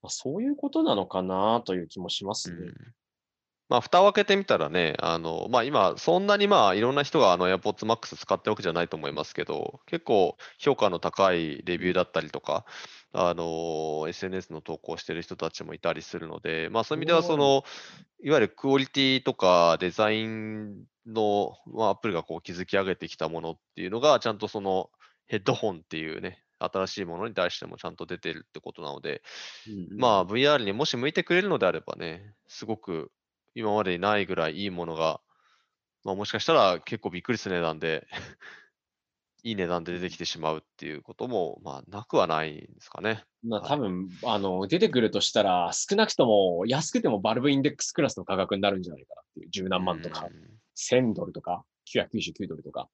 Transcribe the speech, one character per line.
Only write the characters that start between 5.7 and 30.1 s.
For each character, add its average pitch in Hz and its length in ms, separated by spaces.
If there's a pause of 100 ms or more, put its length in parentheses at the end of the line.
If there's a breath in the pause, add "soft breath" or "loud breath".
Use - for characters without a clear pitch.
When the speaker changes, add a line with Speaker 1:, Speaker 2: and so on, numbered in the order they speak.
Speaker 2:
そ 175 220
ん 196 80
な 202 100
に、 202 100
ま 156 220
あ、 92 60
い 104 80
ろ 123 100
ん - 20
な 143 100
人 143 160
が 98 120
あ 87 60
の 90 100
AirPods 95 380
Max - 320
使 - 160
っ 92 40
て - 80
る 107 60
わ 104 40
け 110 60
じ 95 60
ゃ 80 60
な 87 80
い 85 60
と 82 100
思 73 100
い 73 40
ま 73 120
す - 100
け 85 120
ど、 78 400
結 - 180
構 98 320 (220 loud breath)
評 139 180
価 104 140
の 87 80
高 92 340
い 80 320
レ 87 140
ビ 87 100
ュ - 40
ー - 20
だ 90 80
っ - 80
た 82 100
り 78 100
と - 120
か、 - 240 (480 loud breath)
Speaker 1:
う - 40
ん。 - 100
Speaker 2:
あ 87 40
の、 80 760
エ 87 40
ス - 140
エ - 20
ヌ 92 80
エ 92 60
ス - 80
の 78 100
投 82 160
稿 82 220
し - 60
て 80 100
る 85 80
人 90 140
た 80 140
ち - 140
も 80 80
い 80 60
た 85 160
り 82 80
す - 160
る 82 80
の 80 120
で、 80 320
ま 113 100
あ、 113 40
そ 151 100
う 151 40
い - 20
う - 0
意 160 60
味 - 0
で 170 80
は 160 80
そ 165 140
の、 - 0
Speaker 1:
そ - 0
う - 20
な 139 180
ん 135 60
だ。 - 60 (560 loud breath)
Speaker 2:
い 135 60
わ 156 60
ゆ 127 120
る - 60
ク 135 160
オ 135 60
リ 135 100
テ - 140 (160)
ィ 127 60
と 131 100
か 87 480
デ 90 100
ザ 107 200
イ 110 160
ン 107 580 (220)
の、 104 500 (100)
ま 110 200
あ、 98 40
Apple 101 220
が 82 100
こ 80 140
う 80 60
築 90 240
き - 60
上 98 120
げ 92 100
て 82 140
き - 80
た 78 140
も 82 100
の 82 120
っ - 60 (160)
て - 60
い 85 60
う 92 40
の 117 100
が、 139 200
ち - 60
ゃ 110 80
ん 98 40
と 104 100
そ 107 120
の 95 300 (360 soft breath)
ヘ 110 120
ッ 95 40
ド 131 120
ホ 107 180
ン 85 60
っ - 20
て - 160
い 80 220
う - 20
ね、 92 240 (140)
新 95 280
し 101 140
い 95 60
も 85 100
の 101 100
に 113 60
対 90 180
し - 80
て 85 60
も 85 140
ち - 80
ゃ 85 40
ん 87 60
と - 80
出 87 140
て - 120
る 82 160
っ - 60
て 78 80
こ 85 140
と 87 80
な 71 100
の 71 80
で、 76 220 (440 loud breath)
Speaker 1:
う 110 40
ん - 20
う 101 40
ん 90 160
う 104 40
ん。 - 20
Speaker 2:
ま 123 100 (100)